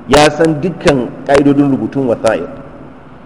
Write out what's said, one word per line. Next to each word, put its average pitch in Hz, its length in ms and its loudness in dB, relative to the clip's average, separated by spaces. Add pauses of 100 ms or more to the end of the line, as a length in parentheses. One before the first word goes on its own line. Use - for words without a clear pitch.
Ya 151 220 4
san 160 300 0
dukkan 147 480 -2 (180)
ka'idodin 143 440 4
rubutun 127 400 -2
watha'iq. 104 380 -2 (760)